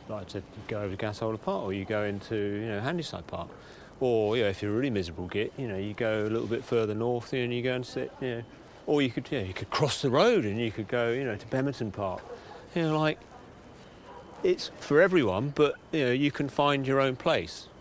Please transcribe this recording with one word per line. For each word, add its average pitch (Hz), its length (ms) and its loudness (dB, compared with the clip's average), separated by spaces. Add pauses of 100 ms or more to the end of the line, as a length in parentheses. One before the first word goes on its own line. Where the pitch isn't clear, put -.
Like 104 180 -8
I - 40 -14
said, 98 120 -6 (140)
you 104 100 -12
go 107 140 -4
over 98 160 -4
to 110 100 -4
Gasholder 110 340 -4
Park, 196 240 -4
or 95 100 -2
you 101 100 -4
go 107 200 0
into, 101 320 -4
you 104 300 -2
know, 104 140 -4
Handyside 151 460 -4
Park. - 220 -8 (520)
Or, 113 360 4
you 123 80 4
know, 101 40 4
if 98 140 -4
you're 104 100 0
a - 20 2
really 131 160 2
miserable 87 360 -2
git, 101 320 -2
you 135 100 -4
know, 98 80 -4
you 98 180 -4
go 110 300 0
a 107 60 0
little 113 180 -2
bit 117 160 -2
further 110 300 2
north, 117 380 -2
you 131 80 0
know, 123 40 0
and 120 100 -2
you 120 80 -2
go 127 120 0
and 127 120 -4
sit, - 340 -6
you 127 160 -2
know. 120 60 -6 (440)
Or 147 160 4
you 131 80 4
could, - 220 -6
you 139 80 0
know, 98 40 -2
you 92 100 -6
could - 160 -8
cross - 320 2
the 139 80 2
road 180 340 6
and 104 160 0
you 117 100 0
could 104 180 -4
go, 120 220 2
you 131 140 0
know, 117 120 -2
to 104 100 -12
Bemerton 131 460 -2
Park. 95 300 -4 (520)
You 175 80 2
know, 156 160 4
like, 156 200 2 (1200)
it's - 280 2 (100)
for 147 200 6
everyone, 143 560 6
but, 143 180 4 (180)
you 156 120 2
know, 123 80 4
you 143 180 2
can 143 180 -2
find 143 380 2
your 135 140 4
own 131 160 2
place. 120 520 0 (120)